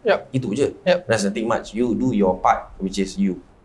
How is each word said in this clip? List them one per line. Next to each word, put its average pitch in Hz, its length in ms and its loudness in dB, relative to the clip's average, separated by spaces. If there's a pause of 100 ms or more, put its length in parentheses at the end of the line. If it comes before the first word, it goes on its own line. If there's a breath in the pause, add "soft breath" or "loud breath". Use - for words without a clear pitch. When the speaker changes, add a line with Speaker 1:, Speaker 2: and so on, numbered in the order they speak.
Speaker 1:
Yup. 196 200 2 (100)
Speaker 2:
Itu 131 220 -2
je. 127 280 0
Speaker 1:
Yup. 180 240 2
Speaker 2:
There's 113 180 0
nothing 104 220 -2
much. 110 320 -4
You 120 160 2
do 110 240 0
your 92 240 2
part, - 360 0
which 95 200 -6
is 95 180 -2
you. 95 220 0 (280)